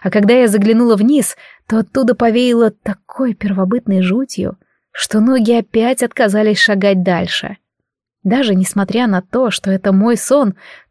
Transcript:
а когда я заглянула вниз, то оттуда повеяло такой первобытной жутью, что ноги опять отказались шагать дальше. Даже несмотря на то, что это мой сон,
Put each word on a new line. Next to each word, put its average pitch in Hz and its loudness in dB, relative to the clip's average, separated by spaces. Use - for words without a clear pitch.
а 185 -4
когда 208 2
я 254 4
заглянула 220 2
вниз, 240 0
то 220 -2
оттуда 240 0
повеяло 233 2
такой - -6
первобытной 196 -2
жутью, 190 -4
что - -4
ноги 240 2
опять 233 0
отказались 214 0
шагать 196 0
дальше. 175 -4
Даже 226 0
несмотря 196 -2
на 190 0
то, 240 -2
что - -6
это 190 -2
мой 220 2
сон, 240 0